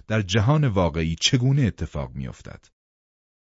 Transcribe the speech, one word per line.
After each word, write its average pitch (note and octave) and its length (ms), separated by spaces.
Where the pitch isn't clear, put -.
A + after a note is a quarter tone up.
در A2 140
جهان A#2 460
واقعی E2 520
چگونه C3+ 420
اتفاق D2 520
می‌افتد. - 500